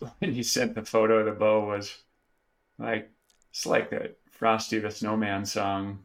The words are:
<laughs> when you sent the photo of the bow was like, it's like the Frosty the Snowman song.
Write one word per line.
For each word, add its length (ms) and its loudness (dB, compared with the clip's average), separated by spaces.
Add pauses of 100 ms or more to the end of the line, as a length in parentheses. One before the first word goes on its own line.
<laughs> 100 -20
when 140 -2
you 100 -4
sent 320 0
the 80 -6
photo 360 4
of 60 2
the 80 0
bow 340 4
was 360 -6 (760)
like, 320 -4 (380)
it's 160 -8
like 240 2
the 260 -6 (160)
Frosty 480 0
the 120 -4
Snowman 540 -2
song. 600 -4